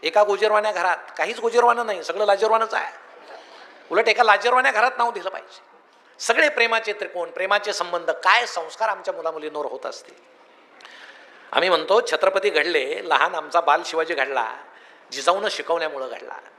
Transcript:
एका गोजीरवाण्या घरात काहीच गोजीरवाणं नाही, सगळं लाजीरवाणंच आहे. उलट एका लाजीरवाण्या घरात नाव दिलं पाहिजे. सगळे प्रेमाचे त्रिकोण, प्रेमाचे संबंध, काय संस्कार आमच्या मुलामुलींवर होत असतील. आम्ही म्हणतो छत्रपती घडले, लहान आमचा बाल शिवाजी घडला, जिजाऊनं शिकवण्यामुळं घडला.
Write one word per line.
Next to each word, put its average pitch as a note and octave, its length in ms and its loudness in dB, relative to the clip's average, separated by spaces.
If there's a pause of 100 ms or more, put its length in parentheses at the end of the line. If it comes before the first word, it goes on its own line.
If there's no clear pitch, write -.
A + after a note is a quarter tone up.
एका E3 200 2
गोजीरवाण्या G#3 500 2
घरात F3+ 240 0 (200)
काहीच F3+ 220 -4
गोजीरवाणं A#3 480 2
नाही, F#3 180 -6
सगळं F#3+ 200 -2
लाजीरवाणंच A3 500 2
आहे. - 180 -4 (960)
उलट A3 180 2
एका A3 140 4
लाजीरवाण्या A#3+ 500 4
घरात A3+ 260 2
नाव A#3+ 120 0
दिलं F#3+ 200 -8
पाहिजे. - 300 -16 (580)
सगळे D4 300 2
प्रेमाचे A3+ 440 0
त्रिकोण, F3 380 -8
प्रेमाचे G3+ 420 -2
संबंध, F3 380 -4
काय G#3 360 2
संस्कार E3+ 420 -4
आमच्या F#3+ 260 -4
मुलामुलींवर D#3 520 -6
होत B2+ 200 -10
असतील. - 280 -12 (1400)
आम्ही E3+ 160 2
म्हणतो F#3 320 4
छत्रपती F#3+ 500 2
घडले, E3 580 0
लहान D#3 260 2
आमचा D#3+ 260 0
बाल D#3+ 240 4
शिवाजी D#3+ 300 -2
घडला, C3 420 -2 (560)
जिजाऊनं F3+ 380 0
शिकवण्यामुळं D#3 580 -4
घडला. - 300 -12 (200)